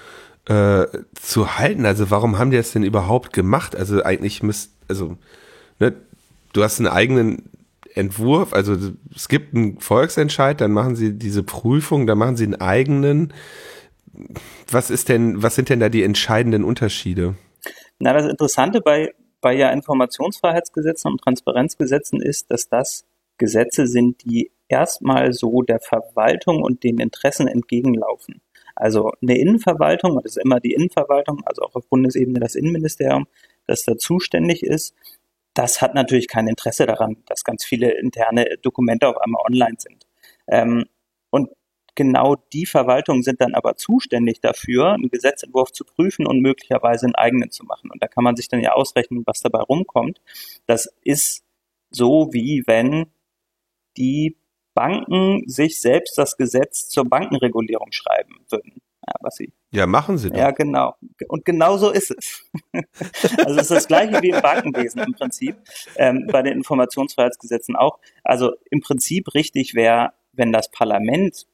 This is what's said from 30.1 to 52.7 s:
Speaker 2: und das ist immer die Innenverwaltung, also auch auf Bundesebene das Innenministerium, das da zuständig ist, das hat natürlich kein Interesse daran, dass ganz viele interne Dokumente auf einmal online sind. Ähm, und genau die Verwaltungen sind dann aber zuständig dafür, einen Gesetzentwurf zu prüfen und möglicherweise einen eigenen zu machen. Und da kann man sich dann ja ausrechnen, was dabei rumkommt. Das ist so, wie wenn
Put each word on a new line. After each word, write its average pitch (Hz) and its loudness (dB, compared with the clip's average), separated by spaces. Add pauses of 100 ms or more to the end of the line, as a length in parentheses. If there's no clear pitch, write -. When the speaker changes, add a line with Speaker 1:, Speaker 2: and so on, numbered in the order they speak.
Speaker 2:
und - -4
das - -10
ist 95 -6
immer 127 4
die 120 -2
Innenverwaltung, 143 0
also - -6
auch - -8
auf 123 -8
Bundesebene 127 2
das 117 -4
Innenministerium, 147 -2 (400)
das - -2
da 113 0
zuständig 170 0
ist, - -4 (600)
das - -2
hat 127 0
natürlich 127 2
kein 113 -2
Interesse 113 -2
daran, 110 -2
dass - -8
ganz 113 -6
viele 120 0
interne 117 -2
Dokumente 123 0
auf 120 -2
einmal 117 -4
online 117 0
sind. - -20 (420)
Ähm, 117 2 (460)
und 139 0 (460)
genau 135 4 (160)
die 160 -6
Verwaltungen 127 2
sind 127 -2
dann 120 0
aber 110 0
zuständig 120 0
dafür, 123 0
einen 123 -2
Gesetzentwurf 127 -2
zu - -14
prüfen 165 -2
und 131 2
möglicherweise 123 0
einen 120 0
eigenen 120 2
zu - -18
machen. - -12
Und - -8
da 113 -4
kann 120 -2
man 120 2
sich 120 -10
dann 120 -2
ja 113 2
ausrechnen, 123 -2
was - -4
dabei 113 -4
rumkommt. 143 -2 (460)
Das - -2 (120)
ist - -2 (440)
so, 147 4
wie 123 -2
wenn 131 2 (880)